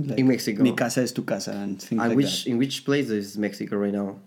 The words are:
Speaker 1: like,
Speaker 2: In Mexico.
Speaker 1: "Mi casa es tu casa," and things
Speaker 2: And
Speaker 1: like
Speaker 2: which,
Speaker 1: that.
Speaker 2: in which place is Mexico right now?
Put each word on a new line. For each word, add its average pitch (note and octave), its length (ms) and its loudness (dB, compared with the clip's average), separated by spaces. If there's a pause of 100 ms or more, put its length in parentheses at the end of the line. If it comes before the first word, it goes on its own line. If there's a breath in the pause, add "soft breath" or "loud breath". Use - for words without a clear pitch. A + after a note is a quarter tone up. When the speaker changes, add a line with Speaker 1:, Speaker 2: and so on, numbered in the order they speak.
Speaker 1:
like, C3+ 140 -2
Speaker 2:
In C3 80 6
Mexico. A#2+ 380 4
Speaker 1:
"Mi A#2+ 80 6
casa B2+ 300 0
es A#2 100 0
tu - 100 -2
casa," G#2 300 -4
and G2+ 280 -6
things A2+ 220 -2
Speaker 2:
And A#2 80 2
Speaker 1:
like A#2 60 4
Speaker 2:
which, C3+ 260 2
Speaker 1:
that. B2+ 80 -4
Speaker 2:
in A#2 80 0
which C3+ 260 -2
place C#3 240 0
is G#2 300 -4
Mexico G#2 380 -2
right G2+ 160 2
now? G2+ 240 -4 (100)